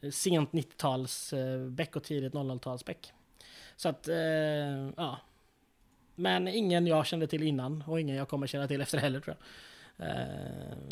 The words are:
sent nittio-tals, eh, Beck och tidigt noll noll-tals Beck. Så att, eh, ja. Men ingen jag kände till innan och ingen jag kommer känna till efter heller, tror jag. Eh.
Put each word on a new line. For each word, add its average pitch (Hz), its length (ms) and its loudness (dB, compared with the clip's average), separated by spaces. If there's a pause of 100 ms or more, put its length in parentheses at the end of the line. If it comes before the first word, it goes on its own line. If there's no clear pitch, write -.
(120)
sent 160 400 4
nittio-tals, 131 800 -2
eh, 131 280 -2
Beck 131 360 -4
och 151 80 -4
tidigt 135 280 -2
noll 143 140 -2
noll-tals 127 380 -6
Beck. - 280 -12 (640)
Så - 120 -2
att, - 200 -4
eh, 165 80 2 (800)
ja. 139 220 -4 (960)
Men 185 340 2
ingen 185 380 4
jag 156 200 6
kände 165 200 0
till 156 160 0
innan 143 440 0
och 165 140 0
ingen 139 160 0
jag 139 120 -2
kommer 139 180 -2
känna 139 220 -2
till 139 120 0
efter 139 180 0
heller, 135 220 2
tror - 160 -8 (600)
jag. - 120 -6
Eh. - 680 -6 (160)